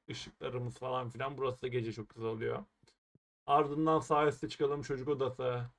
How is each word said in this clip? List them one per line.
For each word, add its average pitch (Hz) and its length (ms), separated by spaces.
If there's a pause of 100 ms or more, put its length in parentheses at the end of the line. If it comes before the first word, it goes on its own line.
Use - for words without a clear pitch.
(100)
ışıklarımız 123 680
falan 127 320
filan. 131 280
Burası 127 240
da 131 60
gece 117 240
çok 107 220
güzel 113 140
oluyor. 117 360 (840)
Ardından 151 540
sağ 151 280
üstte 143 200
çıkalım, 143 340
çocuk 131 260
odası. 127 580 (120)